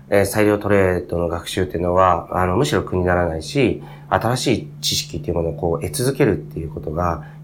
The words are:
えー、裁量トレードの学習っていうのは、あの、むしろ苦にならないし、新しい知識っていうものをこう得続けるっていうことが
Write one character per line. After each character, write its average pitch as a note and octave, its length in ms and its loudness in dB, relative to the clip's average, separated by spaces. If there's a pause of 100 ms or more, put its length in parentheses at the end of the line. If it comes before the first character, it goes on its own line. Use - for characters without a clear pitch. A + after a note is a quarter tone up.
え G2+ 120 4
ー、 F#2 40 4
裁 G#2+ 200 2
量 G#2 140 4
ト G#2 100 -2
レ F#2+ 280 4
ー F2 100 -6
ド E2+ 100 -2
の E2+ 100 0
学 E2+ 200 -4
習 - 160 0
っ - 20 -2
て F2 120 -4
い - 20 -2
う E2+ 40 -2
の F2 120 2
は、 F2+ 320 4 (120)
あ F#2 60 2
の、 F2+ 120 2
む C#3 80 2
し D3 100 0
ろ F#2+ 80 2
苦 - 120 -6
に F2+ 80 0
な F2+ 120 2
ら F2 120 2
な D#2+ 100 -2
い D#2 60 -8
し、 B2+ 380 0 (260)
新 B2 300 0
し - 160 -2
い - 140 -4 (140)
知 - 140 -2
識 - 220 -6
っ - 40 -8
て - 80 -8
い - 20 0
う - 40 0
も E2+ 80 0
の E2 60 -2
を D2 40 -4
こ E2+ 200 -2
う D2+ 80 -4
得 F#2 100 -4
続 C3 240 -2
け D3 100 2
る F#2+ 120 2
っ D2 40 -6
て - 180 -10
い D#2+ 60 -6
う D2+ 40 -8
こ - 100 -10
と D#2 120 -8
が E2+ 340 -2 (180)